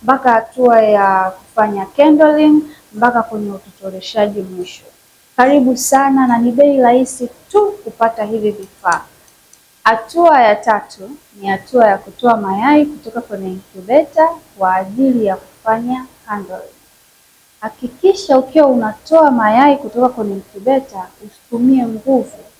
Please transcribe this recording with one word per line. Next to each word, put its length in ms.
mpaka 300
hatua 500
ya 480
kufanya 560
candling 760
mpaka 300
kwenye 280
utotoreshaji 920
mwisho. 400
Karibu 400
sana 500
na 120
ni 140
bei 280
rahisi 480
tu 220
kupata 400
hivi 260
vifaa. 500
Hatua 580
ya 140
tatu 540
ni 80
hatua 400
ya 100
kutoa 380
mayai 500
kutoka 340
kwenye 300
incubator 760
kwa 180
ajili 500
ya 100
kufanya 720
candling. 460
Hakikisha 800
ukiwa 280
unatoa 640
mayai 460
kutoka 320
kwenye 260
incubator 720
usitumie 600
nguvu 520